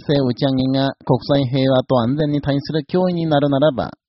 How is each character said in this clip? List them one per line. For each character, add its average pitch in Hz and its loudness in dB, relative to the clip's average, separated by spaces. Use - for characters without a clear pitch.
星 - 0
打 131 0
ち 139 -2
上 131 0
げ 135 0
が 135 -2
国 139 0
際 - -
平 135 0
和 127 2
と 131 2
安 120 0
全 151 0
に 147 -2
対 139 -2
す 143 -8
る 151 -4
脅 180 0
威 - -2
に 165 -2
な 147 2
る 143 2
な 135 0
ら 156 4
ば、 101 -4